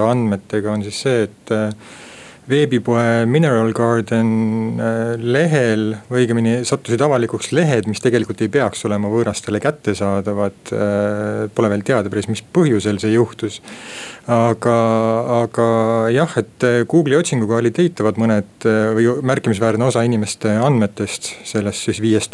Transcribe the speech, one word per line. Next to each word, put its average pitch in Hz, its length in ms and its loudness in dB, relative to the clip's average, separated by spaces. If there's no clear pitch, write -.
andmetega, 107 640 -2
on 104 160 -4
siis - 160 -10
see, 120 240 0
et, - 240 -12
äh, 107 240 -2
veebipoe 120 800 2
Mineral 120 480 2
Garden, 113 1040 0
äh, 113 400 -2
lehel, 120 800 2
või 123 160 2
õigemini 117 420 0
sattusid 123 320 -2
avalikuks 127 560 0
lehed, 135 320 2
mis 104 160 -6
tegelikult 113 400 0
ei 107 80 0
peaks 127 320 0
olema 104 240 -2
võõrastele 107 560 -2
kättesaadavad, 101 1120 -2
äh, 104 800 -2
pole 113 160 2
veel 101 160 -2
teada 104 240 0
päris, 104 160 -4
mis 113 160 -6
põhjusel 107 560 0
see 110 140 0
juhtus. 113 480 -2
Aga, 117 480 2
aga 117 320 0
jah, 156 320 0
et, - 240 -2
äh, 120 160 2
Google'i 151 380 2
otsinguga 117 420 0
olid 117 160 0
eitavad 110 400 0
mõned, 110 480 0
äh, 110 320 2
või 123 240 2
märkimisväärne 113 640 0
osa 117 160 2
inimeste 110 480 0
andmetest, 110 840 0
sellest 101 400 -4
siis 107 160 -2
viiest 107 300 2